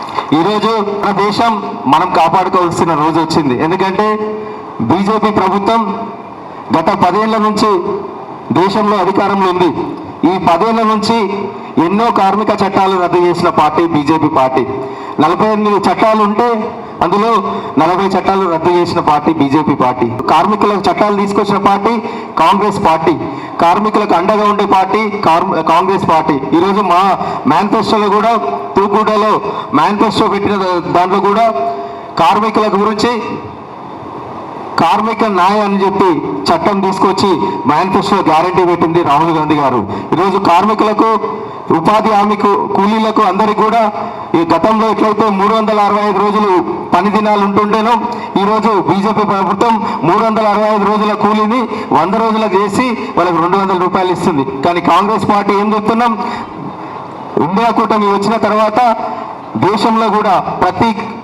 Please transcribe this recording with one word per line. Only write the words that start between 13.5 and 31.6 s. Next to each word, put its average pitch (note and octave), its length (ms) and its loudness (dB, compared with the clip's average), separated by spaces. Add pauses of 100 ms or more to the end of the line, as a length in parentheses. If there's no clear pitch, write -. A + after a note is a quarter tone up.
బీజేపీ D3+ 400 0
పార్టీ. C3 380 2 (540)
నలభై E3+ 280 2
ఎనిమిది G#3+ 280 2
చట్టాలు A3 480 2
ఉంటే A3+ 500 0 (300)
అందులో G3+ 260 0 (500)
నలభై F3+ 240 2
చట్టాలు F#3+ 500 0
రద్దు D#3+ 160 0
చేసిన F3 300 2
పార్టీ D3+ 340 0
బీజేపీ C#3+ 420 2
పార్టీ. B2 360 0 (180)
కార్మికులకు G3 640 2
చట్టాలు G#3 240 2
తీసుకొచ్చిన G3+ 420 -2
పార్టీ G3+ 440 0 (380)
కాంగ్రెస్ G3 460 2
పార్టీ, D#3+ 260 2 (500)
కార్మికులకు G3 540 2
అండగా G#3 340 2
ఉండే G3+ 160 0
పార్టీ G3 440 2
కార్-, F3 520 0
కాంగ్రెస్ F#3 480 2
పార్టీ. D#3+ 240 2
ఈరోజు E3+ 480 2
మా F#3 360 2 (300)
మేనిఫెస్టోలో G#3 600 2
కూడా, G#3+ 240 2 (420)
తూకుడలో G#3 640 2 (320)
మేనిఫెస్టో G3+ 540 2
పెట్టిన G3+ 280 0 (360)
దాంట్లో F#3 280 2
కూడా G#3+ 340 2 (640)